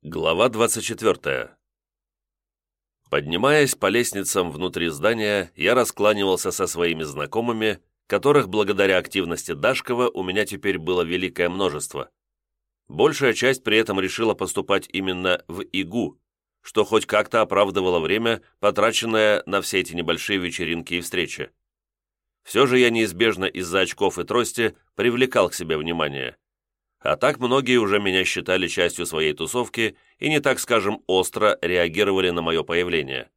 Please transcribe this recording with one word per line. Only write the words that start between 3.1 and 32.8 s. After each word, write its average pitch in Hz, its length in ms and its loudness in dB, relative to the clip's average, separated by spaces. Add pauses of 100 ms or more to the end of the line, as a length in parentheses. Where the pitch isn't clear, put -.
по 101 120 -2
лестницам 98 640 0
внутри 85 380 -4
здания, 101 680 -2
я 95 180 2
раскланивался 101 760 2
со 92 160 -4
своими 85 380 -2
знакомыми, 107 760 -4 (260)
которых 120 440 2
благодаря 98 480 2
активности 85 560 -2
Дашкова 120 560 0
у 92 120 -6
меня 95 220 0
теперь 98 340 -2
было 87 220 0
великое 87 480 -2
множество. 76 640 -4 (760)
Большая 139 460 2
часть 131 320 0
при 107 140 2
этом 101 200 0
решила 98 360 0
поступать 95 580 -2
именно 92 560 -2
в 90 240 -8
игу, 90 480 -4 (400)
что - 240 0
хоть 110 220 2
как-то 110 340 2
оправдывало 92 580 2
время, 107 440 0 (180)
потраченное 107 840 2
на 95 160 0
все 95 180 0
эти 87 140 -6
небольшие 85 440 -2
вечеринки 85 540 -4
и 87 80 -2
встречи. 85 500 -6 (920)
Всё 131 240 2
же 127 120 4
я 120 120 6
неизбежно 101 560 0
из-за 90 340 -2
очков 90 380 0
и 87 60 -4
трости 113 520 -2 (200)
привлекал 120 520 2
к - 60 -6
себе 80 240 -4
внимание. 73 580 -4 (680)
А 73 120 2
так 120 220 0
многие 123 380 2
уже 104 240 2
меня 95 240 0
считали 92 420 -2
частью 87 380 -2
своей 78 300 -2
тусовки 117 600 -4 (240)
и 151 120 -2
не 151 100 2
так, 135 180 0
скажем, 107 480 0
остро 95 540 2
реагировали 90 680 2
на 85 100 -2
моё 82 240 0
появление. 82 720 -2